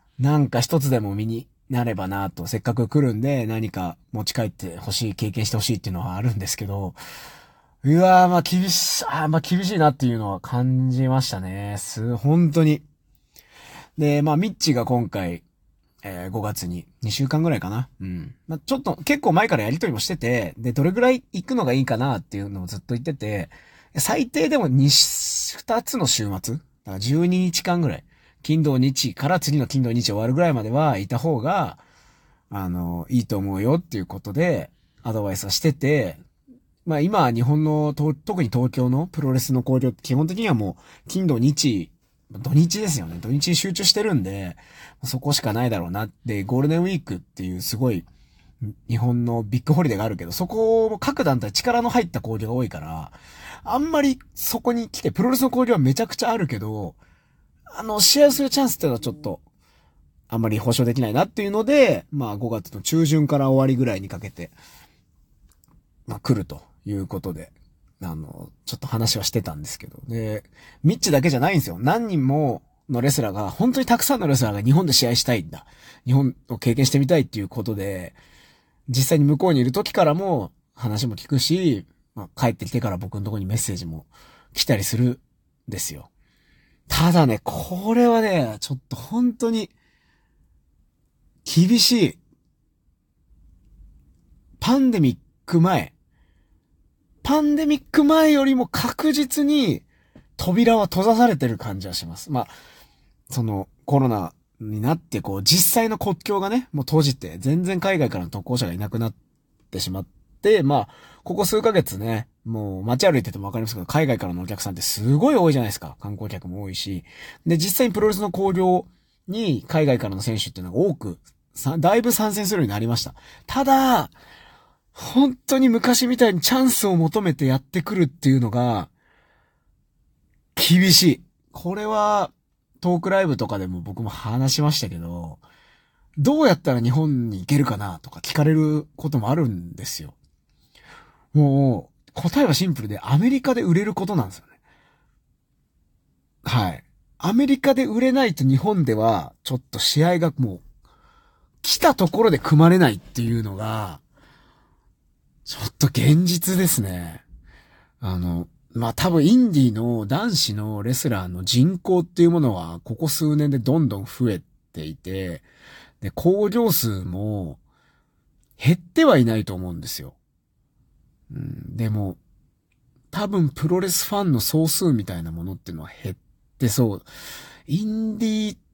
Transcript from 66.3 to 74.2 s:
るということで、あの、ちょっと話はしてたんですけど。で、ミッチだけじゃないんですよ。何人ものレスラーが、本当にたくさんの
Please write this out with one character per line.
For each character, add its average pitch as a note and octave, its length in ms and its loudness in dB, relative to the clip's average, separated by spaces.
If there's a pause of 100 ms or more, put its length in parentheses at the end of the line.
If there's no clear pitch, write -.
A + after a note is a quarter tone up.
る G2 100 -4
と - 180 -16 (220)
い G#2 100 -8
う F#2+ 120 -6
こ F#2 140 -10
と F#2 120 -8
で、 E2 200 -14 (500)
あ E2+ 120 -8
の、 - 360 -14 (140)
ち - 100 -10
ょ - 20 -8
っ - 20 -10
と C#3 80 -10
話 A2+ 320 -2
は F#2+ 60 -4
し - 60 -4
て A2 120 -2
た D#2+ 120 -8
ん D2+ 80 -12
で - 60 -12
す - 100 -12
け - 100 -18
ど。 - 100 -20 (100)
で、 A2 360 -6 (380)
ミ G3 140 4
ッ - 20 -6
チ G3+ 120 -2
だ C#3 100 4
け D#3+ 80 4
じ C3+ 80 2
ゃ A#2 40 0
な D#3+ 100 2
い G3 40 2
ん E3+ 40 2
で - 60 2
す F#2+ 60 -8
よ。 E2+ 100 -10
何 G3+ 260 0
人 D#3 200 0
も C#3 360 0 (260)
の A#2+ 120 -2
レ C#3 100 2
ス C3+ 100 0
ラ A2 100 -2
ー - 20 -6
が、 G2 180 -4
本 A#3+ 220 0
当 C4+ 80 -2
に B3+ 60 -2
た A#3+ 120 4
く - 60 -4
さ C#4 120 2
ん A3 40 -2
の F#3 60 -2